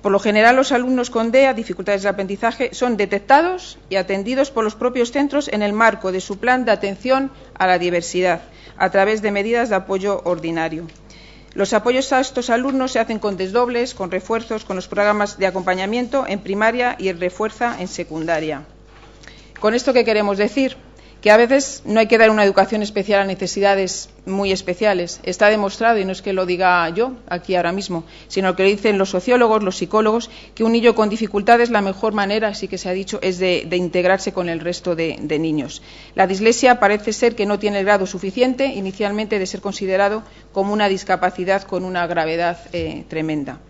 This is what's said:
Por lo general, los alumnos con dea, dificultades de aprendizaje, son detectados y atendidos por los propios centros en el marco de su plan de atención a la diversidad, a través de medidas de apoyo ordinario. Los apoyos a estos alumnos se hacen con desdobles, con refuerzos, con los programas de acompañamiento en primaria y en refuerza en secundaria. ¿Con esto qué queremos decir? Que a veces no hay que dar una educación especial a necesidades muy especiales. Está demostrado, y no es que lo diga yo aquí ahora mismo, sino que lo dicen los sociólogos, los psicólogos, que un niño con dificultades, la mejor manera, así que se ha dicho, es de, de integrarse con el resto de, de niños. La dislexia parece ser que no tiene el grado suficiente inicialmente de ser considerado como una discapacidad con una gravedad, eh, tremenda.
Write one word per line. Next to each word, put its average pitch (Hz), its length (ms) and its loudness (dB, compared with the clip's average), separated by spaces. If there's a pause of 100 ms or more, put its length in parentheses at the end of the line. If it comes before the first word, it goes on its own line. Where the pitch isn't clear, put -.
Por 202 100 0
lo 196 80 4
general, 220 380 4
los 277 160 2
alumnos 247 360 0
con 226 220 -2
dea, 262 220 4
dificultades 202 500 -4
de 202 60 0
aprendizaje, 196 640 -4
son 247 240 -2
detectados 269 800 0 (120)
y 190 60 -6
atendidos 196 560 -2
por 226 140 -2
los 214 100 -4
propios 240 380 -2
centros 285 340 0
en 214 140 -4
el 208 100 -2
marco 214 400 2
de 185 80 -4
su 196 200 -8
plan 254 260 0
de 226 60 2
atención 247 600 -2 (260)
a 190 100 0
la 180 120 4
diversidad, 175 600 -2 (360)
a 185 140 0
través 202 320 2
de 208 80 0
medidas 226 380 0
de 202 60 0
apoyo 190 480 -2
ordinario. 165 640 -4 (680)
Los 196 180 0
apoyos 247 400 0
a 254 60 4
estos 247 320 -4
alumnos 262 400 -2
se 262 80 -2
hacen 220 180 -2
con 202 200 -4
desdobles, 240 580 -2
con 185 160 -8
refuerzos, 220 540 -6
con 190 100 -6
los 185 120 -8
programas 208 520 0
de 190 80 2
acompañamiento 190 800 -2
en 196 140 -4
primaria 226 580 0
y 190 100 -2
en 170 100 -6
refuerza 214 600 -4
en 180 80 -8
secundaria. 156 760 -4 (1000)
¿Con 214 140 2
esto 254 200 0
qué 233 120 4
queremos 208 320 2
decir? 254 400 0 (420)
Que 208 120 4
a 214 60 10
veces 269 460 2
no 214 160 2
hay 220 60 4
que 220 140 4
dar 220 100 8
una 214 160 4
educación 196 380 2
especial 202 380 0
a 196 40 0
necesidades 196 840 -2 (160)
muy 196 240 -2
especiales. 185 720 -2
Está 185 240 2
demostrado, 214 500 2
y 190 80 0
no 190 60 -4
es 185 100 -8
que 202 100 -6
lo 185 140 0
diga 180 440 2
yo 233 240 -2 (140)
aquí 180 280 -4
ahora 170 160 0
mismo, 185 320 -6 (240)
sino 190 280 0
que 190 60 -2
lo 196 80 6
dicen 208 300 2
los 190 100 2
sociólogos, 220 540 2
los 190 140 -4
psicólogos, 220 520 0 (240)
que 226 100 -4
un 226 100 2
niño 233 200 4
con 214 160 2
dificultades, 226 600 2
la 208 100 2
mejor 196 320 -2
manera, 208 360 0
así 202 180 -8
que 185 100 -8
se 185 100 -10
ha 180 60 -4
dicho, 190 300 -6
es 185 160 -2
de, 180 280 0
de 180 100 -2
integrarse 180 540 0
con 180 160 -4
el 165 120 -4
resto 170 360 -4
de, 165 240 -4
de 151 200 -4
niños. 151 420 -4 (320)
La 190 140 4
dislexia 226 520 4
parece 208 340 2
ser 233 220 2
que 202 120 -2
no 208 100 0
tiene 202 220 -2
el 190 60 -2
grado 196 200 4
suficiente 247 600 -2
inicialmente 202 720 -4
de 185 80 -4
ser 190 120 -10
considerado 202 600 0 (300)
como 196 200 -2
una 208 160 2
discapacidad 185 760 0
con 180 200 -6
una 180 220 -4
gravedad, 170 540 -2 (140)
eh, 160 360 -6
tremenda. 151 500 -6 (100)